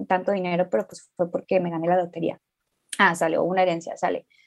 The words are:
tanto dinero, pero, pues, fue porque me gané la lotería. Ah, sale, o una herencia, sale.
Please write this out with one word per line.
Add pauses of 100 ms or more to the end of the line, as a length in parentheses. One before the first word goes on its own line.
tanto
dinero,
pero,
pues,
fue
porque
me
gané
la
lotería. (580)
Ah,
sale,
o
una
herencia,
sale. (200)